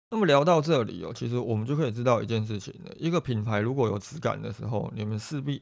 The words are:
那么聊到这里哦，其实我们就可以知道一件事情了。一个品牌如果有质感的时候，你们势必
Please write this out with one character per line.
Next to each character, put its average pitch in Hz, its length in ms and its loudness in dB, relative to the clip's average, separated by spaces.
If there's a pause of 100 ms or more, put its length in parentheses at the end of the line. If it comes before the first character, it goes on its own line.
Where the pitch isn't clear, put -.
那 220 80 -4
么 214 80 4
聊 143 200 6
到 165 160 6
这 143 240 2
里 92 180 -6
哦， 82 100 -8
其 117 160 -6
实 120 80 -2
我 117 200 0
们 110 100 0
就 143 80 0
可 151 100 2
以 120 60 0
知 120 140 -4
道 117 180 4
一 107 40 -4
件 110 200 0
事 104 140 -4
情 - 120 -12 (120)
了。 - 120 -16
一 165 140 -2
个 170 100 2
品 113 220 -2
牌 107 160 0
如 113 160 0
果 127 140 2
有 104 100 0
质 - 220 -10
感 104 200 -2
的 107 120 -8
时 110 120 -10
候， 107 300 -2
你 110 100 -4
们 107 140 -2
势 143 220 -6
必 139 220 -4